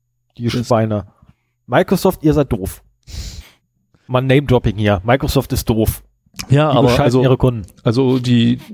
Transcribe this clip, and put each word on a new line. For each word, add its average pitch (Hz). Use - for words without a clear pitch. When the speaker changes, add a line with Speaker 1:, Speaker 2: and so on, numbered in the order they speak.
Speaker 1:
Die 120
Speaker 2:
Das 120
Speaker 1:
Schweine. 110
Microsoft, 175
ihr 151
seid 143
doof. 92
Mal 127
Name-Dropping 131
hier. 104
Microsoft 131
ist -
doof. 110
Speaker 2:
Ja, 143
Speaker 1:
Die 123
Speaker 2:
aber 123
Speaker 1:
bescheißen 135
Speaker 2:
also, 127
Speaker 1:
ihre 131
Kunden. 120
Speaker 2:
also 127
die, 123